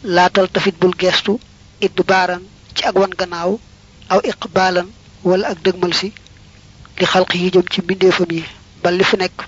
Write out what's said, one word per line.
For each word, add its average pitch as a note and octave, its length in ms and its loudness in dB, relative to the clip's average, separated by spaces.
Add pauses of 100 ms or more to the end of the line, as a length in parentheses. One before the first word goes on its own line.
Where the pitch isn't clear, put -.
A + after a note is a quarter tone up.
Laa F3+ 280 2
taltafit F#3 500 0
bul F3+ 180 2
gestu, G3 400 0 (420)
idbaaran F#3 600 0 (360)
ci - 80 -6
ak F#3 80 -2
wan F#3+ 240 2
gannaaw, F3+ 400 -4 (500)
aw - 140 2
iqbaalan, F#3 640 -2 (400)
wala F#3 240 2
ak F3+ 160 -8
dëgmal F3+ 280 0
si, G3 140 -4 (920)
li F#3 80 2
xalqi F#3 320 0
yi F3+ 120 0
jëm F3+ 220 4
ci - 100 -4
mbindeefam F#3 480 0
yi, E3 140 -4 (380)
bal F3 120 2
li F#3 100 2
fi - 120 0
nekk, F#3 320 -4